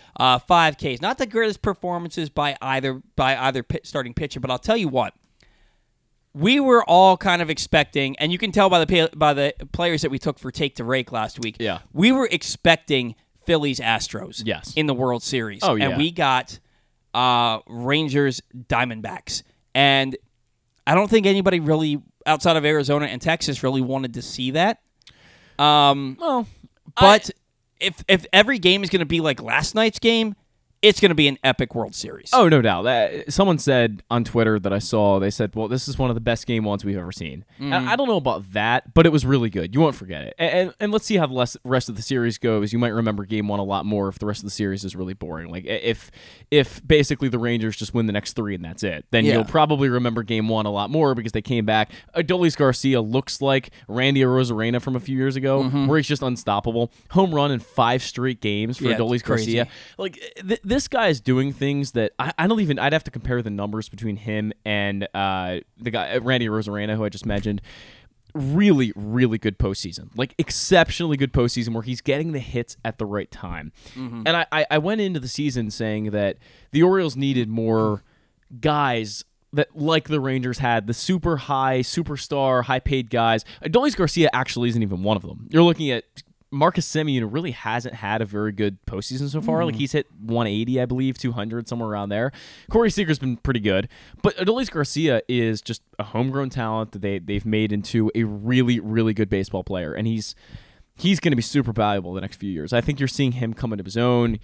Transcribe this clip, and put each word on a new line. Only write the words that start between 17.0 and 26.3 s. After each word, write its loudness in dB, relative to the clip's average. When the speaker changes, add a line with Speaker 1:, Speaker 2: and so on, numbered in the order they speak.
Speaker 1:
uh, 2
Rangers 0
Diamondbacks. -4
And 4
I 4
don't 4
think 6
anybody 4
really, 0
outside 4
of 0
Arizona 2
and -8
Texas, -2
really 0
wanted -4
to -8
see -6
that. 0
Um, 4
Speaker 2:
Well, -2